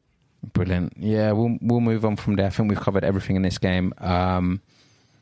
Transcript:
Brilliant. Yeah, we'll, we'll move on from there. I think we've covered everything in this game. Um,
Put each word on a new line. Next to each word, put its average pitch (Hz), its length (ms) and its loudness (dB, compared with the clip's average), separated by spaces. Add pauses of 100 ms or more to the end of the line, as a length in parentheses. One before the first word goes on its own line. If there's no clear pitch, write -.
(520)
Brilliant. 90 460 0
Yeah, 107 340 0
we'll, 113 280 0
we'll 117 200 2
move 113 240 0
on 104 120 0
from 104 200 0
there. 98 100 2
I 95 40 -2
think 107 200 0
we've 95 100 0
covered 98 240 0
everything 95 320 0
in 95 60 2
this 92 160 0
game. 92 400 0
Um, 92 640 0 (600)